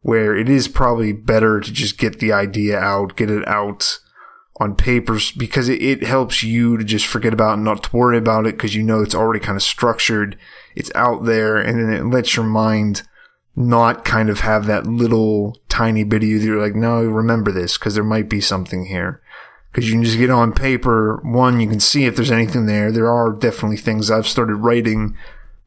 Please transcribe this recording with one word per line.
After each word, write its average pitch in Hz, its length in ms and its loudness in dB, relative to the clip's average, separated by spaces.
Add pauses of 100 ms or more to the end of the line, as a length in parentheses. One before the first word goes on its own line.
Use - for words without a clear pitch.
where 110 340 0
it 113 120 -2
is 135 200 2
probably 117 440 2
better 110 460 2
to - 140 -8
just - 260 -6
get - 220 -2
the 107 120 0
idea 104 460 0
out, 98 380 -2
get 107 120 -2
it 107 200 -2
out 104 500 -4 (600)
on 101 180 -2
papers, 120 560 0
because 123 360 -2
it, 127 140 0
it 131 220 0
helps 123 400 0
you 117 320 2
to 110 80 -2
just 104 220 -2
forget 110 260 -2
about 110 200 2
it - 20 0
and 107 100 -2
not 107 180 0
to - 140 -4
worry 120 200 4
about 110 300 2
it, 110 100 -2
'cause 104 180 -4
you 107 100 0
know 110 160 2
it's 101 160 -2
already 110 240 0
kinda 98 180 -4
structured, 104 760 -2 (400)
it's - 180 -10
out 120 300 0
there, 110 320 0
and 117 240 0
then 110 120 0
it 82 140 -2
lets 120 300 0
your 117 80 -2
mind 110 580 0 (540)
not 117 480 2
kind 110 240 0
of 104 120 -2
have 107 260 2
that 107 200 0
little 110 720 0 (100)
tiny 113 360 0
bit 107 180 0
of 107 60 2
you 107 100 2
that 107 60 0
you're 107 180 0
like, 104 140 -2
"No, 117 260 0
remember 113 480 0
this, 90 260 -4
'cause 104 180 -4
there 104 100 0
might 107 240 0
be 107 120 -2
something 95 440 -4
here." 92 380 -6 (500)
'Cause 123 140 -2
you 110 60 0
can 117 120 2
just 113 140 0
get 123 120 2
on 117 220 2
paper, 113 720 0
one, 123 340 2
you 113 100 2
can 107 120 0
see 143 240 2
if 120 100 0
there's 127 160 0
anything 113 360 2
there. 104 260 0
There 113 180 2
are 117 220 2
definitely 107 460 -2
things 107 320 -2
I've 110 180 2
started 110 280 0
writing, 110 600 0 (500)